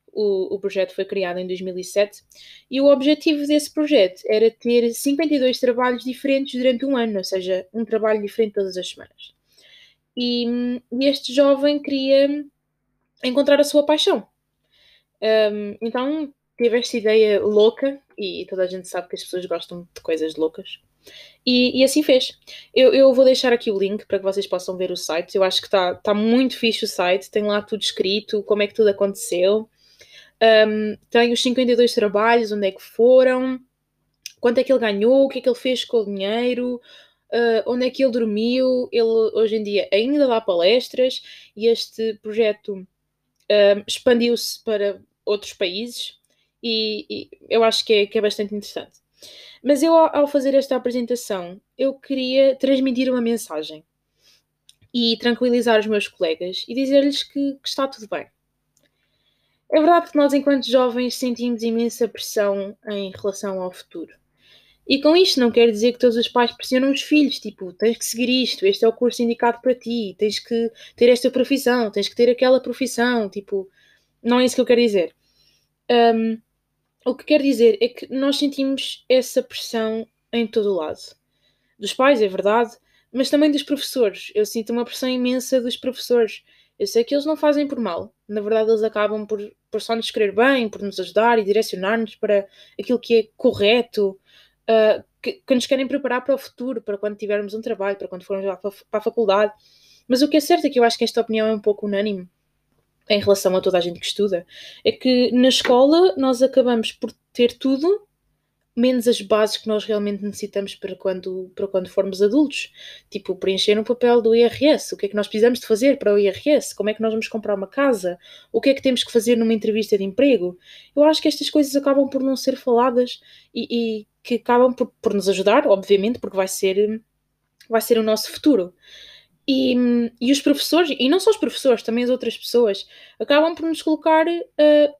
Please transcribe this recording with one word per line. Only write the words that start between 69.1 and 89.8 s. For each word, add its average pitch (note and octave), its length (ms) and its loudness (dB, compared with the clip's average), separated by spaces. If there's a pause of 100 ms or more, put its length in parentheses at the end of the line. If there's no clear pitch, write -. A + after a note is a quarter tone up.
indicado A#3 380 0
para B3+ 140 0
ti, A3+ 440 -6
tens G#3+ 200 -2
que A#3 320 -4 (260)
ter A#3+ 120 4
esta B3 200 4
profissão, B3 640 0
tens G3+ 180 -4
que - 60 -14
ter A#3+ 160 4
aquela B3+ 300 4
profissão", A#3+ 680 -2
tipo, G3 400 -8 (540)
não A#3+ 160 2
é B3+ 60 4
isso B3 100 0
que C4 60 2
eu B3 60 0
quero A#3+ 140 4
dizer. G3+ 320 0 (800)
Ahm, A3+ 500 2 (640)
o C#4+ 120 -2
que - 80 -20
quero D4 180 4
dizer A#3 380 4
é A#3+ 80 0
que - 260 -14
nós C#4 220 -2
sentimos C4+ 720 -4
essa B3+ 340 0
pressão A3 640 -8 (260)
em A#3 140 -2
todo G#3+ 200 -2
o G3+ 100 -2
lado. D#3 240 -8 (760)
Dos G3+ 160 -10
pais, C4 300 4
é G3+ 60 2
verdade, G#3 420 0 (420)
mas B3+ 160 -2
também D4+ 220 4
dos C#4+ 140 -2
professores. B3+ 720 -4
Eu G#3 100 0
sinto A3+ 240 -8
uma A#3 140 -4
pressão B3+ 240 -8
imensa B3+ 520 -2
dos A#3+ 160 -6
professores. A#3+ 680 -2 (340)
Eu G3+ 80 -4
sei A#3 160 0
que A#3 100 -4
eles C#4+ 140 -2
não D#4 100 -2
fazem D4 300 0
por C4+ 140 -8
mal. F#3 340 -6 (140)
Na G#3+ 120 -6
verdade, A3 300 0
eles A3 140 2
acabam G#3+ 420 -4
por, G#3 140 -6 (280)
por G#3+ 140 -8